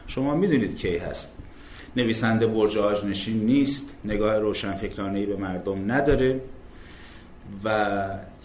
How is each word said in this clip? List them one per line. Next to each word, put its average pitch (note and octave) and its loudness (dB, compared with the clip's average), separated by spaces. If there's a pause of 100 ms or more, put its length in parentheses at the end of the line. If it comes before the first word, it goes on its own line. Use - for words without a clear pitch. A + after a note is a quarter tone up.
شما C#3 0
می‌دونید D3+ 2
کی F2+ 0
هست. - -6 (600)
نویسنده A2+ 4
برج G#2+ 4
آجنشین G#2 0
نیست، C3+ 4 (160)
نگاه G#2+ 2
روشنفکرانه‌ای G2 -2
به G2+ 0
مردم F#2+ -2
نداره. C3 4 (1200)
و G#2 2 (500)